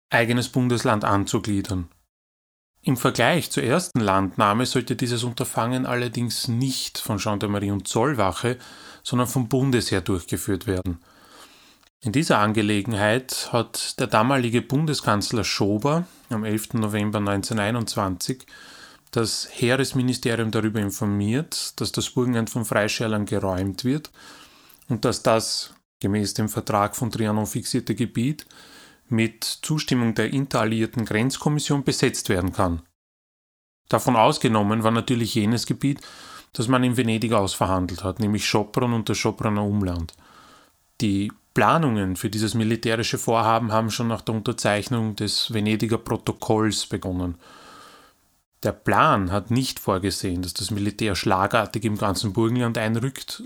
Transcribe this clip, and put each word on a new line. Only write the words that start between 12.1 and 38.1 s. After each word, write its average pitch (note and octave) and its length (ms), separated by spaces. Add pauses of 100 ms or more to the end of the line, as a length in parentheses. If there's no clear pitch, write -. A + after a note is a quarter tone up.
dieser C3+ 300
Angelegenheit G#2+ 1120
hat - 480
der B2+ 80
damalige A#2+ 520
Bundeskanzler A#2+ 840
Schober A#2+ 640 (220)
am A2 140
elften A2 360
November G#2 400
neunzehnhunderteinundzwanzig G#2 1300 (680)
das - 400
Heeresministerium B2 960
darüber G#2+ 300
informiert, G2+ 1000
dass G#2 120
das - 180
Burgenland B2 400
von A#2+ 140
Freischärlern G#2+ 640
geräumt G2 580
wird C#3+ 260 (800)
und A2+ 160
dass A#2+ 180
das, - 500 (280)
gemäß G2+ 340
dem G#2+ 140
Vertrag G#2 460
von A#2 160
Trianon G#2+ 360
fixierte A#2 480
Gebiet, A#2+ 500 (680)
mit A2+ 320
Zustimmung B2+ 720
der A2 200
interalliierten A2+ 720
Grenzkommission C#3 760
besetzt - 460
werden F#2 240
kann. F2 300 (1080)
Davon A#2+ 280
ausgenommen A2 640
war A2 80
natürlich A2+ 440
jenes A2 300
Gebiet, - 380 (500)
das A#2 160
man B2+ 160
in B2 140
Venedig A2+ 340
ausverhandelt F#2+ 720
hat, F#2 160